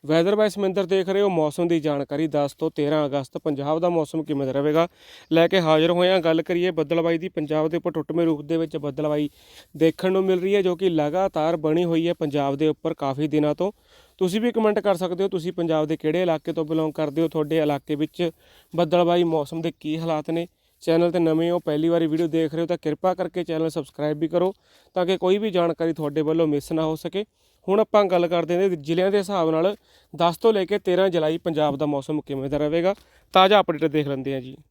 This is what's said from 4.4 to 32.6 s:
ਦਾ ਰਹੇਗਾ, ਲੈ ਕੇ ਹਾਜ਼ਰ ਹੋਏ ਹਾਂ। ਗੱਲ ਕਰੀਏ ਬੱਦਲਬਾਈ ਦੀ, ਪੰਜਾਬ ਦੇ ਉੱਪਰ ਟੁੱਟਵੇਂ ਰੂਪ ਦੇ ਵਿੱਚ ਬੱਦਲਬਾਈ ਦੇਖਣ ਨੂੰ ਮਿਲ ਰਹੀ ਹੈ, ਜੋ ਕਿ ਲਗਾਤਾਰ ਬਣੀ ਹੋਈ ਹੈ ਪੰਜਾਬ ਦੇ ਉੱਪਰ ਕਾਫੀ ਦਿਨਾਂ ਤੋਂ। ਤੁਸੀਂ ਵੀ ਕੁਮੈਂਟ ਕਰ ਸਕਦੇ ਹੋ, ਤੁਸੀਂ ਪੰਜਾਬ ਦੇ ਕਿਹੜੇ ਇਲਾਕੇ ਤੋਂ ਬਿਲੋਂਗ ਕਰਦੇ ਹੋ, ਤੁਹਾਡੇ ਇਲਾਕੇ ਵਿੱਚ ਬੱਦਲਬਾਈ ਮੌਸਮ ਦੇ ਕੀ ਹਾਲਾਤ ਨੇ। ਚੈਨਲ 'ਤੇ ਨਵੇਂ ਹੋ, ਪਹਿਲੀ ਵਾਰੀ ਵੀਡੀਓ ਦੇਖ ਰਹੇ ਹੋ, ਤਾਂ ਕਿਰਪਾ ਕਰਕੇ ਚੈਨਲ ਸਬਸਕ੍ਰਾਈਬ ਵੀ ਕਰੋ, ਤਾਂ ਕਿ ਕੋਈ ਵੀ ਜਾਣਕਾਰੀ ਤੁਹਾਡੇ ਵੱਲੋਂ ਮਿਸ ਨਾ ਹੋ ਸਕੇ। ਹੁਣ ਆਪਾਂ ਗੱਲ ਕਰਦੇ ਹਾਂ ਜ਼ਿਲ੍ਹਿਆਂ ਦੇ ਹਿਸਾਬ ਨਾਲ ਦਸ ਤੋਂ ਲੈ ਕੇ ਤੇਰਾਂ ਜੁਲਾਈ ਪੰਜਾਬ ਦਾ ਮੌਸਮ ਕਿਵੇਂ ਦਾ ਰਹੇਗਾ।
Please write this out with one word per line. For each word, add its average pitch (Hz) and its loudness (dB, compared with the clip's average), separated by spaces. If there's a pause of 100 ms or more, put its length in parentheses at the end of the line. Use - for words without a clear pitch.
ਦਾ 131 -4
ਰਹੇਗਾ, 151 2 (440)
ਲੈ 165 4
ਕੇ 190 2
ਹਾਜ਼ਰ 156 4
ਹੋਏ 180 2
ਹਾਂ। 190 2
ਗੱਲ 165 2
ਕਰੀਏ 175 -2
ਬੱਦਲਬਾਈ 165 0
ਦੀ, 175 -6
ਪੰਜਾਬ 156 -2
ਦੇ 165 -4
ਉੱਪਰ 165 -4
ਟੁੱਟਵੇਂ 165 -2
ਰੂਪ 151 0
ਦੇ 160 -4
ਵਿੱਚ 160 -4
ਬੱਦਲਬਾਈ 147 -2 (460)
ਦੇਖਣ 160 2
ਨੂੰ 190 2
ਮਿਲ 185 2
ਰਹੀ 196 0
ਹੈ, 202 2
ਜੋ 180 0
ਕਿ 185 0
ਲਗਾਤਾਰ 165 0
ਬਣੀ 156 0
ਹੋਈ 165 0
ਹੈ 170 0
ਪੰਜਾਬ 143 -2
ਦੇ 156 2
ਉੱਪਰ 160 -4
ਕਾਫੀ 143 -4
ਦਿਨਾਂ 147 0
ਤੋਂ। 180 -2 (480)
ਤੁਸੀਂ 190 0
ਵੀ 240 0
ਕੁਮੈਂਟ 214 2
ਕਰ 196 0
ਸਕਦੇ 175 -4
ਹੋ, 196 -2
ਤੁਸੀਂ 180 -4
ਪੰਜਾਬ 160 0
ਦੇ 156 -2
ਕਿਹੜੇ 156 -2
ਇਲਾਕੇ 165 -2
ਤੋਂ 160 -2
ਬਿਲੋਂਗ 160 -2
ਕਰਦੇ 156 -2
ਹੋ, 165 0
ਤੁਹਾਡੇ 156 -2
ਇਲਾਕੇ 147 0
ਵਿੱਚ 160 -2 (440)
ਬੱਦਲਬਾਈ 175 2
ਮੌਸਮ 160 -2
ਦੇ 165 -4
ਕੀ 156 -6
ਹਾਲਾਤ 165 -4
ਨੇ। 170 -2 (360)
ਚੈਨਲ 170 4
'ਤੇ 180 -2
ਨਵੇਂ 165 2
ਹੋ, 175 0
ਪਹਿਲੀ 156 0
ਵਾਰੀ 165 2
ਵੀਡੀਓ 160 0
ਦੇਖ 160 0
ਰਹੇ 165 -2
ਹੋ, 170 -2
ਤਾਂ 175 -2
ਕਿਰਪਾ 175 -2
ਕਰਕੇ 175 -4
ਚੈਨਲ 160 -2
ਸਬਸਕ੍ਰਾਈਬ 151 -6
ਵੀ 160 -2
ਕਰੋ, 175 0 (440)
ਤਾਂ 180 0
ਕਿ 185 0
ਕੋਈ 185 2
ਵੀ 214 -2
ਜਾਣਕਾਰੀ 170 0
ਤੁਹਾਡੇ 151 -2
ਵੱਲੋਂ 160 2
ਮਿਸ 147 -2
ਨਾ 160 0
ਹੋ 156 -2
ਸਕੇ। 185 -6 (440)
ਹੁਣ 202 4
ਆਪਾਂ 214 4
ਗੱਲ 175 2
ਕਰਦੇ 170 0
ਹਾਂ 190 2
ਜ਼ਿਲ੍ਹਿਆਂ 165 0
ਦੇ 202 2
ਹਿਸਾਬ 180 0
ਨਾਲ 170 2 (400)
ਦਸ 170 0
ਤੋਂ 226 4
ਲੈ 196 2
ਕੇ 202 -2
ਤੇਰਾਂ 185 2
ਜੁਲਾਈ 160 0
ਪੰਜਾਬ 151 0
ਦਾ 147 -2
ਮੌਸਮ 147 -4
ਕਿਵੇਂ 135 -6
ਦਾ 147 -2
ਰਹੇਗਾ। 170 0 (400)